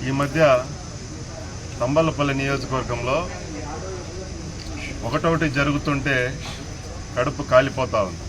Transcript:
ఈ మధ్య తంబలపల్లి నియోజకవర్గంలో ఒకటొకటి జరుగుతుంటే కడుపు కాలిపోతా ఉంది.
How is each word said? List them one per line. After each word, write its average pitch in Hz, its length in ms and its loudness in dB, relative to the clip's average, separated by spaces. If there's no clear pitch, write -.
ఈ 131 140 0
మధ్య 143 200 2
తంబలపల్లి 143 600 2
నియోజకవర్గంలో 127 760 0
ఒకటొకటి 156 400 2
జరుగుతుంటే 143 580 2
కడుపు 131 340 0
కాలిపోతా 131 580 6
ఉంది. 85 200 -8